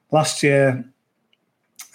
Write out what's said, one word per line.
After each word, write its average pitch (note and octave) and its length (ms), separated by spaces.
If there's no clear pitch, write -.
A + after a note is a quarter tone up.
last - 320
year, C#3 420